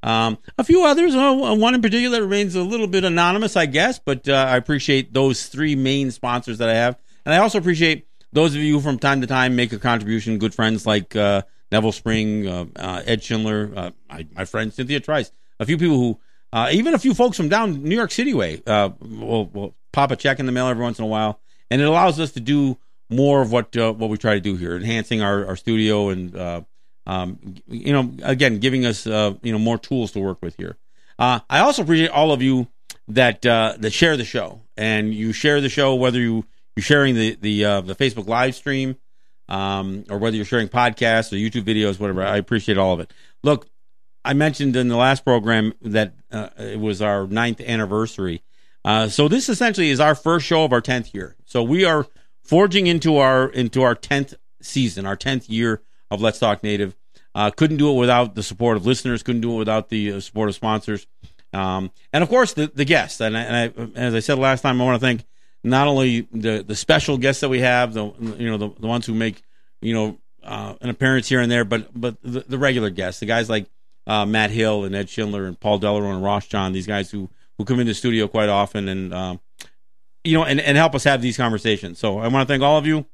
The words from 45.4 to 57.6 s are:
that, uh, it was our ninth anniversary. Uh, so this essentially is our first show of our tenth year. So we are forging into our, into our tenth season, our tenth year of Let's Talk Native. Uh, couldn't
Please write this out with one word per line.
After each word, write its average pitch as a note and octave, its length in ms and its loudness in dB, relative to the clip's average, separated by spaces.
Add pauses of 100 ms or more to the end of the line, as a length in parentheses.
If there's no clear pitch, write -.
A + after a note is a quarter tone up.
that, G#2+ 300 0 (180)
uh, G#2+ 260 -10
it G#2+ 220 -10
was G#2+ 240 -2
our G2+ 240 0
ninth A2+ 340 -2
anniversary. G#2+ 800 -4 (420)
Uh, A2 240 2
so D3 200 2
this A#3+ 200 2
essentially G3 440 0
is B2+ 80 0
our D3+ 160 6
first E3 320 0
show D#3+ 160 4
of C3 100 2
our A#2+ 80 2
tenth B2 320 -4
year. F#2 220 -12 (100)
So B2 160 -2
we D#3+ 240 2
are D#3 220 2 (340)
forging F#3 460 4
into D#3+ 300 4
our, C3 300 4
into B2+ 360 0
our A#2+ 100 4
tenth C#3 400 -2 (280)
season, G2+ 440 -4
our G2 100 -4
tenth C3 320 -4
year A2+ 360 -2 (260)
of G2+ 120 -4
Let's A2 180 0
Talk G#2 240 0
Native. G2+ 320 -2 (400)
Uh, G#2 160 2
couldn't D#3 260 2